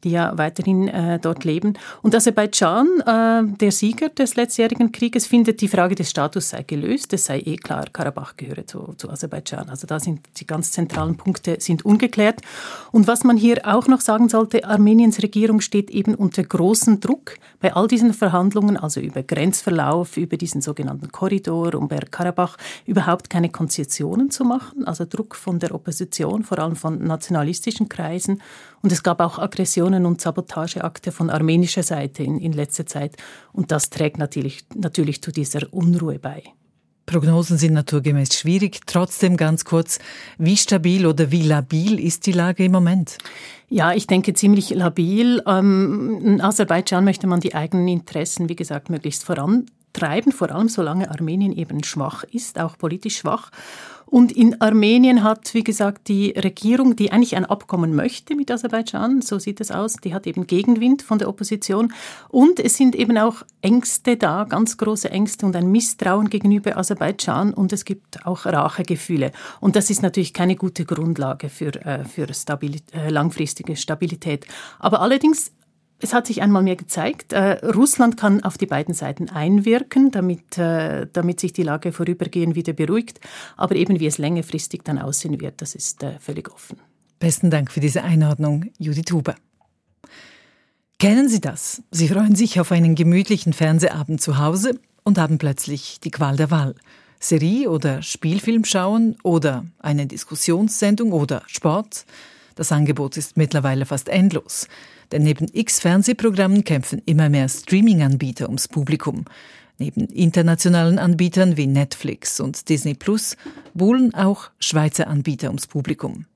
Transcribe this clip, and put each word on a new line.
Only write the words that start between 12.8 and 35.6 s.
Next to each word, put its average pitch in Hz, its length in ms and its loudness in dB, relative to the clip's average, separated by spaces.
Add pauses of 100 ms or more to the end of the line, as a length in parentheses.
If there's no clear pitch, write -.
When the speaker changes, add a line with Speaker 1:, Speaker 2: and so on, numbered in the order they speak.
Speaker 1:
Und 214 140 8
was 233 180 0
man 240 140 6
hier 233 300 4
auch 214 200 2
noch 254 140 6
sagen 220 280 4
sollte, 220 340 2
Armeniens 220 580 6
Regierung 214 400 2
steht 202 300 -2
eben 202 240 0
unter 190 280 0
großem 202 580 2
Druck - 340 -4 (240)
bei - 160 0
all 196 160 2
diesen 233 300 4
Verhandlungen, 202 560 2
also 147 240 -6
über 139 200 -6
Grenzverlauf, 165 920 0
über 170 220 -4
diesen 160 240 -6
sogenannten 143 500 -8
Korridor 170 640 -2
um 143 140 -4
Bergkarabach, 175 680 -4 (300)
überhaupt 180 440 0
keine 170 200 0
Konzessionen 165 840 -4
zu 269 140 -4
machen, 254 400 -4
also 170 200 -6
Druck - 300 -10
von 175 240 -4
der 165 160 -6
Opposition, 175 680 -6
vor - 160 -6
allem 165 180 -4
von 160 260 -6
nationalistischen 165 840 -4
Kreisen. 180 520 -6 (400)
Und 185 120 2
es 165 100 -4
gab 175 160 0
auch 170 200 0
Aggressionen 185 680 0
und 175 160 0
Sabotageakte 170 880 -6
von 170 180 -4
armenischer 165 540 2
Seite 143 400 -6
in, 147 160 -4
in 160 140 -4
letzter 147 320 -6
Zeit. 147 320 -8 (340)
Und 170 200 -4
das 156 180 0
trägt - 280 -2
natürlich, 139 460 -6 (100)
natürlich 160 480 -2
zu 165 100 -10
dieser 143 420 -6